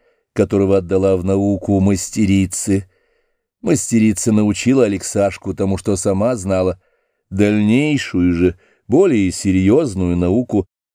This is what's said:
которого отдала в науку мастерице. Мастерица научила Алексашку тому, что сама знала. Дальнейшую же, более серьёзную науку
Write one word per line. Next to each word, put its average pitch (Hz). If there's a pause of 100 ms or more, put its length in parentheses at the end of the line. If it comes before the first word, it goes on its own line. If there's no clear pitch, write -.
(340)
которого 98
отдала 95
в 87
науку 98
мастерице. 98 (720)
Мастерица 113
научила 107
Алексашку 98
тому, 98
что 101
сама 101
знала. 92 (520)
Дальнейшую 104
же, 87 (280)
более 117
серьёзную 95
науку 95 (300)